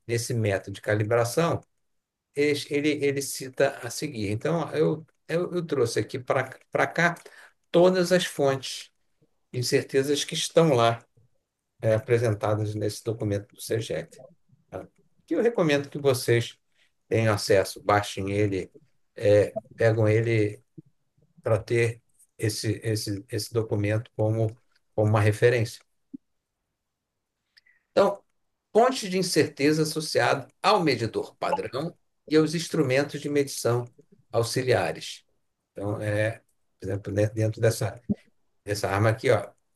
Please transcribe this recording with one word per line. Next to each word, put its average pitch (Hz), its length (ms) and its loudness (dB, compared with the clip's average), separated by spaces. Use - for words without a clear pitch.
nesse 113 280 -4
método 101 400 -2
de - 80 -16
calibração, 117 800 0
eles, 147 340 0
ele, 147 200 0
ele 139 160 0
cita 135 580 -2
a 120 100 -10
seguir. 113 420 -6
Então, 147 420 -2
eu, 160 320 0
eu, 170 260 -4
eu 175 120 -4
trouxe 123 340 0
aqui 127 200 -4
pra, 131 380 -2
pra 143 160 0
cá 165 280 0
todas 180 400 4
as 180 140 2
fontes - 680 -2
de 127 60 -6
incertezas 135 680 0
que - 100 -12
estão 160 380 4
lá, 117 320 2
é, 110 140 2
apresentadas 107 800 0
nesse 104 280 -6
documento 107 520 -4
do - 60 -20
cegep, 87 560 -6
tá? - 180 -14
Que 160 100 -4
eu 170 60 0
recomendo 160 480 2
que - 100 -10
vocês 123 580 0
tenham 110 260 2
acesso, 98 500 0
baixem 101 480 0
ele, 98 400 -2
é, 104 380 4
pegam 110 320 4
ele 110 540 2
pra 113 160 2
ter 117 420 0
esse, 110 460 -2
esse, 107 460 -4
esse - 240 -8
documento 110 640 -2
como, 110 400 0
como 107 140 2
uma 107 120 4
referência. 113 600 2
Então, 196 320 2
fontes 233 360 2
de 180 80 -2
incerteza 156 680 2
associado 135 640 -2
ao 196 200 4
medidor 113 540 -2
padrão 120 640 -6
e 151 100 2
aos 156 180 2
instrumentos 143 680 0
de 147 80 -6
medição 123 580 -2
auxiliares. 113 960 -2
Então, 107 300 -6
é, 107 400 -4
por - 80 -14
exemplo, 98 260 -6
né, 104 140 2
dentro 110 340 -2
dessa, 110 400 0
dessa 101 240 -4
arma 101 200 2
aqui, 113 200 0
ó, 107 220 2